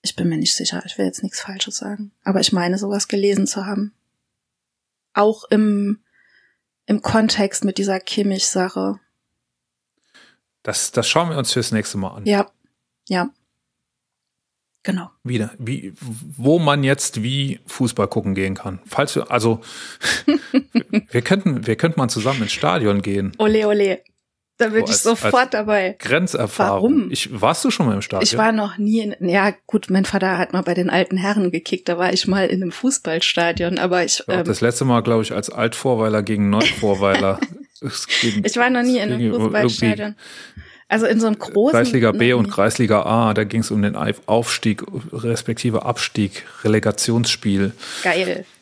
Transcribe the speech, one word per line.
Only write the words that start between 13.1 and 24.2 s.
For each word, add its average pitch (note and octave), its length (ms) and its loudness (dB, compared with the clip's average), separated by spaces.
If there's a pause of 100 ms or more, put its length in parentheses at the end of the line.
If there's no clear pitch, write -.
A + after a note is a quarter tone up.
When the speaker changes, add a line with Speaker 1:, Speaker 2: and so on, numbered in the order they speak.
Speaker 1:
Genau. F3+ 260 -4 (140)
Speaker 2:
Wieder, A#2 360 -4
wie, A#2 400 -8
wo B2+ 580 0
man C#3+ 280 2
jetzt C3+ 360 0
wie C3+ 440 -2
Fußball A2+ 420 0
gucken G2+ 260 -2
gehen F#2+ 220 0
kann. F#2+ 300 -10
Falls - 300 -2
wir, - 140 -4
also, A2+ 300 2 (680)
<laughs> - 840 -2
wir A#2+ 100 2
könnten, C3+ 460 0
wir A2 80 2
könnten E3 240 0
mal B2+ 80 2
zusammen A#2 360 -2
ins G2+ 100 -4
Stadion A2+ 480 2
gehen. G2 380 -2
Speaker 1:
Ole, G#3+ 280 2
ole. G3+ 340 2 (560)